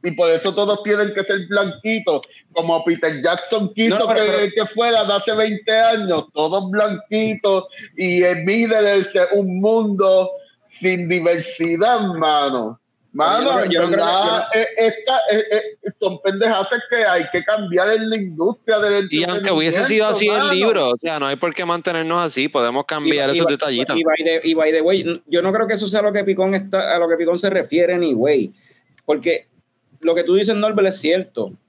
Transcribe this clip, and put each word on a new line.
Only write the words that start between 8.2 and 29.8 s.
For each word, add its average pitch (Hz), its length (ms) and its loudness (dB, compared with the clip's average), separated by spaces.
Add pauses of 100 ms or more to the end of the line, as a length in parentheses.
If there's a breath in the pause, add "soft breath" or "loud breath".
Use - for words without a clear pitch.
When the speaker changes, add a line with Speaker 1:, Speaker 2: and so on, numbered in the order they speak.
Speaker 1:
en 170 220 2
Middle 220 420 2
Earth 196 280 2
es 180 180 4
un 185 260 0
mundo 196 720 2 (500 loud breath)
sin 180 300 -2
diversidad, 170 920 0
mano. 147 800 -2 (340)
Mano, 180 320 0
Speaker 2:
Yo 269 80 2
no 247 80 2
creo, 190 100 0
yo 165 120 2
no 175 40 0
creo 170 180 2
que, 175 60 2
Speaker 1:
¿verdad? 190 140 2
Speaker 2:
yo 220 100 0
no 220 260 -2
Speaker 1:
Eh, 220 140 0
esta, 226 420 0 (140)
eh, 214 120 2 (420)
eh, 196 60 -6 (100)
son 185 200 -2
pendejadas 196 460 0 (220)
que 240 160 0
hay 180 260 2
que 175 140 -2
cambiar 202 480 0
en 220 160 -2
la 220 80 -2
industria 196 640 -2
del 202 300 0
Speaker 3:
Y 156 140 0
aunque 190 300 -2
hubiese 165 320 0
sido 220 220 2
así 214 180 0
Speaker 1:
entretenimiento, 208 80 2
Speaker 3:
el 214 60 0
Speaker 1:
mano. - 140 0
Speaker 3:
libro, 190 360 2
o 120 80 -2
sea, 160 220 -6
no 139 80 -2
hay 139 100 -2
por 165 160 -2
qué 185 100 -6
mantenernos 170 640 -2
así, 147 240 -2
podemos 127 340 0
cambiar 151 460 -2
Speaker 2:
Y, - 20 0
y - 40 0
Speaker 3:
esos 170 100 0
Speaker 2:
by, 147 100 2
Speaker 3:
detallitos. 135 420 -2
Speaker 2:
y 165 60 -2
by 156 220 0
the, 165 180 0
y 160 100 2
by 156 200 2
the 160 80 2
way, 170 460 0
yo 170 140 0
no 190 120 0
creo 220 120 0
que 214 100 -2
eso 202 120 -4
sea 202 140 0
lo 208 100 2
que 202 140 -2
Picón 190 300 0
está, 190 380 -2
a 175 60 0
lo 170 80 2
que 165 80 2
Picón 170 240 0
se 196 100 0
refiere, 170 440 0
anyway, 139 580 0 (540 soft breath)
porque 151 420 -2 (540)